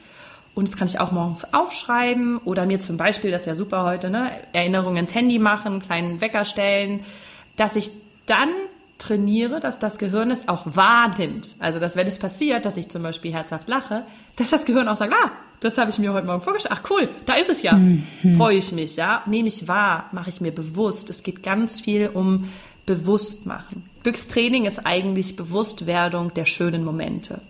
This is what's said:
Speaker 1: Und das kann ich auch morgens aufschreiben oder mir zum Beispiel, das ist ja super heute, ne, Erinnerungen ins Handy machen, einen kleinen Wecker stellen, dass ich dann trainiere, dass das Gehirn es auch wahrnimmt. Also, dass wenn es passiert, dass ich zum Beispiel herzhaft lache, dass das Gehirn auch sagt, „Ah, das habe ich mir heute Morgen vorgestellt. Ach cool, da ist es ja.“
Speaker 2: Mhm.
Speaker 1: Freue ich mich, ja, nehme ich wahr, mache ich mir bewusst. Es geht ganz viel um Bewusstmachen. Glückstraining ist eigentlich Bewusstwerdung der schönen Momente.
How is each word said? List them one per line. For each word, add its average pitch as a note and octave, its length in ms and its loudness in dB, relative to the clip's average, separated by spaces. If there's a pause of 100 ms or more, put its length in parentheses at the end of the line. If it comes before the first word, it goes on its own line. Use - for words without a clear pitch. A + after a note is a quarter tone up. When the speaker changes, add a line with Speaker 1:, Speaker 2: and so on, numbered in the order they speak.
(540)
Speaker 1:
Und G3 160 0
das - 80 -6
kann F#3+ 100 0
ich - 120 -2
auch F3+ 120 -2
morgens E3+ 400 -4
aufschreiben B3 840 0
oder F#3 300 -2
mir F#3+ 120 2
zum F3+ 160 -6
Beispiel, G3+ 360 0
das F3 100 -2
ist - 60 -8
ja D#3+ 80 -4
super F#3+ 280 -2
heute, F3+ 280 -2
ne, B3 180 -2 (240)
Erinnerungen F3+ 440 0
ins F3 180 -2
Handy A#3+ 240 4
machen, G#3 340 2
einen F#3+ 80 -4
kleinen E3+ 400 -4
Wecker G#3+ 240 0
stellen, G3+ 580 0 (540)
dass G#3+ 180 2
ich G#3 140 -2 (380)
dann B3+ 220 4 (500)
trainiere, A3 600 0
dass B3 200 -6
das G#3+ 180 -4
Gehirn G#3+ 320 0
es B3 180 -2
auch F3 180 -2
wahrnimmt. F#3 960 4
Also, E3 200 -2
dass E3+ 160 -2
wenn F#3 120 2
es F#3+ 120 -4
passiert, A#3 460 -2
dass G3 120 -2
ich E3+ 100 -6
zum E3+ 140 -8
Beispiel E3 320 -6
herzhaft D#3+ 340 -6
lache, A#3+ 360 -2 (320)
dass A#3+ 160 0
das D#4 140 4
Gehirn B3 220 4
auch G#3+ 80 0
sagt, G#3+ 180 -2
„Ah, A#4+ 180 4 (280)
das A3+ 200 0
habe A3 100 2
ich - 80 -4
mir G3+ 160 2
heute F#3 140 0
Morgen F3+ 140 -2
vorgestellt. G4+ 380 -2
Ach - 120 -10
cool, F#4 180 4 (160)
da B3+ 80 0
ist F4 160 2
es - 140 0
ja.“ G3 100 6
Speaker 2:
Mhm. F3+ 640 6
Speaker 1:
Freue G#3+ 200 6
ich F#3+ 140 -2
mich, D#3+ 240 -6
ja, G3 300 0
nehme A3 220 2
ich F3+ 200 -4
wahr, F#3 440 2
mache F3+ 180 -8
ich - 100 -12
mir E3 140 -2
bewusst. F#3 560 -4
Es - 140 -8
geht - 200 -8
ganz A3 380 -2
viel G#3 320 2
um F#3+ 340 2 (380)
Bewusstmachen. F#3+ 1040 -2 (140)
Glückstraining A#3 640 0
ist G3+ 200 -4
eigentlich F#3+ 500 0
Bewusstwerdung F3 960 -2
der E3 120 -4
schönen E3+ 400 0
Momente. D#3+ 640 -6